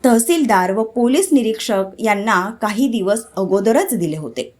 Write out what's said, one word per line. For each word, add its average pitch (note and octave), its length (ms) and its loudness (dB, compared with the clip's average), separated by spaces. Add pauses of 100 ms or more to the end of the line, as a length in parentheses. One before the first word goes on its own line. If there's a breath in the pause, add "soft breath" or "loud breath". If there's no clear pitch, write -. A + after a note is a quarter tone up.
तहसीलदार A#3 640 2
व A3 120 -2
पोलीस B3 480 0
निरीक्षक A3 520 0 (160)
यांना G3+ 500 0 (120)
काही G#3+ 260 0
दिवस G#3+ 320 0 (180)
अगोदरच G3+ 560 2
दिले E3 240 -2
होते. C3 420 -10